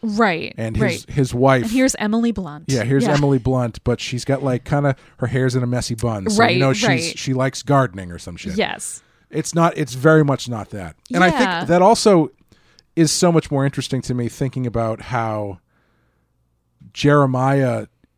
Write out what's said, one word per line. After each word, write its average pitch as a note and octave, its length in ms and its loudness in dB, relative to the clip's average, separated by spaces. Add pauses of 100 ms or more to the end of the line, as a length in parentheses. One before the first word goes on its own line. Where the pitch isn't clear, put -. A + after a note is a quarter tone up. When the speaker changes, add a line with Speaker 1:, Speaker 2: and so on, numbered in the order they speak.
Speaker 1:
Right, G#3 560 -2
Speaker 2:
And A2+ 180 -4
his, - 80 0
Speaker 1:
right. - 260 -2
Speaker 2:
his B2+ 240 -2
wife B2+ 300 4
Speaker 1:
And G#3+ 80 -4
here's B3+ 260 2
Emily A3+ 360 -2
Blunt. D3+ 340 -10
Speaker 2:
Yeah, B2+ 160 0
here's C#3 220 2
Speaker 1:
Yeah. F3+ 80 2
Speaker 2:
Emily C#3+ 260 2
Blunt, B2 460 -2
but A#2+ 160 0
she's - 240 -8
got, C3+ 180 -2
like, B2+ 220 -2
kinda, C#3+ 320 0 (220)
her B2 80 -2
hair's B2+ 280 0
in B2+ 80 0
a B2 40 -2
messy A#2+ 280 -4
bun, A2 340 -4
so G#3 60 0
you G#3+ 60 2
Speaker 1:
Right, - 160 2
Speaker 2:
know C3+ 160 2
she's, - 160 -2
Speaker 1:
right. - 280 -2
Speaker 2:
she C3 160 -4
likes C3 300 -4
gardening G2 480 0
or E2+ 80 -12
some F2 160 -14
shit. F#3+ 220 -8
Speaker 1:
Yes. - 440 -6 (300)
Speaker 2:
It's D#3+ 240 -6
not, E3 220 2
it's C3 160 -6
very D#3 320 6
much C3 240 -2
not G#2+ 220 -8
that. F2+ 260 -12 (160)
And F3 100 4
I F3+ 40 6
Speaker 1:
Yeah. E3+ 320 0
Speaker 2:
think C3 100 -2
that F3 120 4
also F#3 500 4 (640)
is D#3+ 160 4
so F3+ 200 2
much E3 180 2
more C#3 160 0
interesting C3+ 380 -4
to B2+ 100 -4
me, A#2+ 160 -4
thinking C3 380 -4
about A2+ 340 -4
how G#2+ 560 -4 (1400)
Jeremiah C3+ 960 2 (300)